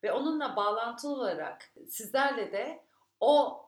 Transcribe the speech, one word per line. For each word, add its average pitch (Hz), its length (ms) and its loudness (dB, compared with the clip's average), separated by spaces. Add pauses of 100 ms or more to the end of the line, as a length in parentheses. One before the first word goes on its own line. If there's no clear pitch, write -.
Ve 214 100 0
onunla 285 440 -2
bağlantılı 226 560 -2
olarak 180 600 -6 (160)
sizlerle 254 640 -2
de 254 320 -6 (360)
o - 480 4